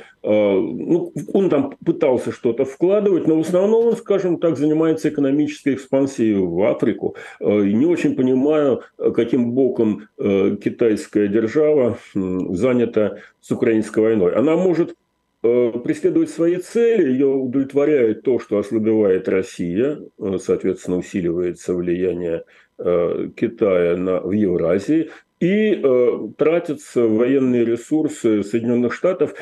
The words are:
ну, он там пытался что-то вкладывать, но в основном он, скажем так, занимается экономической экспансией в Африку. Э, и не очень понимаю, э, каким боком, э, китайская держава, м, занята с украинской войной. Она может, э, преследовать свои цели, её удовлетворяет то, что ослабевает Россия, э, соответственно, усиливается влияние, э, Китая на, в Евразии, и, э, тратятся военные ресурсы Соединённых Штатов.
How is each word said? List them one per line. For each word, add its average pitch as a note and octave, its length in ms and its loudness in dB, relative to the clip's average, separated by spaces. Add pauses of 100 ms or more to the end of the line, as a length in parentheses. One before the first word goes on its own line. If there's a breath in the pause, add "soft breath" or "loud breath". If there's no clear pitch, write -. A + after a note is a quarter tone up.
(240 loud breath)
ну, G#2+ 920 0 (200)
он G3 160 2
там C#3 240 0 (120)
пытался B2+ 460 0
что-то A#2+ 340 -2
вкладывать, F#3+ 640 0
но D#3+ 100 2
в D#3+ 40 0
основном G3+ 460 2
он, A3+ 100 2
скажем F3+ 420 -2
так, E3 180 0
занимается D#3 520 0
экономической C#3+ 680 0
экспансией C3+ 600 0
в F2+ 280 0
Африку. B2+ 520 0 (260 loud breath)
Э, G2+ 240 2
и G2+ 80 2
не B2 120 2
очень D3+ 300 0
понимаю, C3+ 680 2 (180 loud breath)
э, A#2 120 0
каким A#2+ 420 0
боком, A#2 500 0 (160)
э, G2+ 440 2
китайская G#2+ 680 0
держава, A#2+ 680 2 (180)
м, F#2 400 -4
занята A2+ 640 0 (240 loud breath)
с - 100 -8
украинской A2 480 0
войной. A2 360 2
Она D3 220 2
может, F3 380 0 (500)
э, A#2+ 260 4 (120)
преследовать D#3 480 0
свои E3+ 260 0
цели, A3 560 0
её C3+ 220 2
удовлетворяет C3+ 880 0
то, A#2+ 160 2
что - 200 -2
ослабевает G#2+ 680 0
Россия, F#2+ 680 -2 (200)
э, G2 220 -4
соответственно, F2+ 560 -2
усиливается F2 800 -4
влияние, F2 680 -4 (360 soft breath)
э, F2 580 -2
Китая F#2 600 0
на, F2+ 240 -2
в F2 100 -6
Евразии, G2+ 800 0 (320 loud breath)
и, G3+ 420 0
э, B2 360 2 (180)
тратятся D3+ 680 -2
военные B2 580 2
ресурсы A#2 800 -2
Соединённых A#2+ 500 -2
Штатов. F3 480 -2